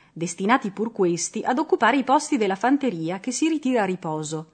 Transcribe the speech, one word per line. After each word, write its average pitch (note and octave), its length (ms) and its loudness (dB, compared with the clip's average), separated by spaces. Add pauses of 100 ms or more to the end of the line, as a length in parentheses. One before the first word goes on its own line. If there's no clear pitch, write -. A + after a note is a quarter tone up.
(120)
destinati G3 580 0
pur A3 220 -6
questi F3 500 -2
ad B3 160 0
occupare C#4+ 380 2
i C4+ 80 0
posti C4 320 2
della G3+ 180 2
fanteria G3 640 0
che A#3+ 140 -6
si D4+ 160 0
ritira C4 340 2
a G3 40 0
riposo. D#3 680 -4